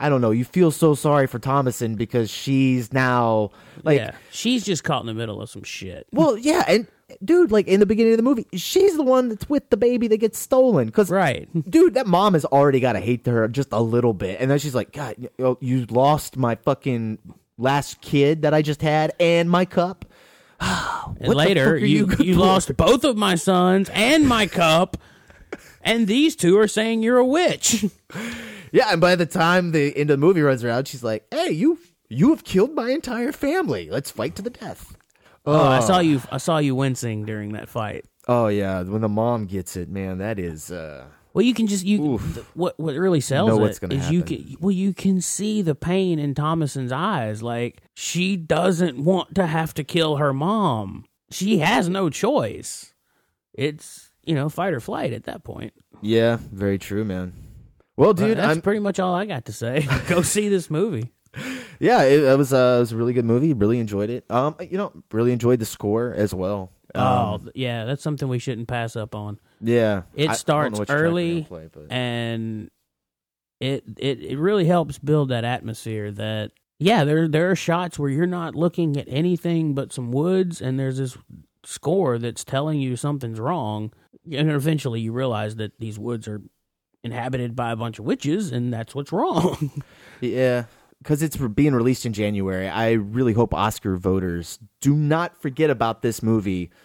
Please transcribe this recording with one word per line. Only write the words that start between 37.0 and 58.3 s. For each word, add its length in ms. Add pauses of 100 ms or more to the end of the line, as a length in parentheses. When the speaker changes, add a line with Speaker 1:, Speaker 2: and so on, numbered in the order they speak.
Speaker 2:
during 280
that 180
fight. 340 (240)
Speaker 1:
Oh, 200
yeah, 340
when 180
the 80
mom 380
gets 280
it, 140
man, 300
that 200
is, 320
uh 360 (260)
Speaker 2:
Well, 140
you 80
can 120
just, 200
you, 180 (120)
Speaker 1:
Oof. 180
Speaker 2:
th-, 180
what, 260
what 160
really 280
sells 260
Speaker 1:
Know 80
Speaker 2:
it 60
Speaker 1:
what's 160
gonna 160
Speaker 2:
is 160
you 80
Speaker 1:
happen. 260
Speaker 2:
can, 160
well, 120
you 200
can 300
see 400
the 120
pain 440
in 160
Thomason's 580
eyes. 500
Like, 380 (140)
she 420
doesn't 640
want 340
to 100
have 280
to 80
kill 340
her 180
mom. 720 (240)
She 300
has 280
no 220
choice. 800 (640)
It's, 560 (140)
you 100
know, 160
fight 240
or 60
flight 340
at 100
that 180
point. 300 (300)
Speaker 1:
Yeah, 340 (160)
very 260
true, 280
man. 260 (640)
Well, 180
Speaker 2:
But 120
Speaker 1:
dude, 120